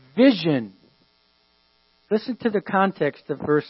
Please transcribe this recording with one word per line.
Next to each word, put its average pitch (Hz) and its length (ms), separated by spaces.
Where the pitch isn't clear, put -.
vision. 160 580
Listen 220 280
to 233 120
the 202 120
context 190 680
of 139 100
verse 147 300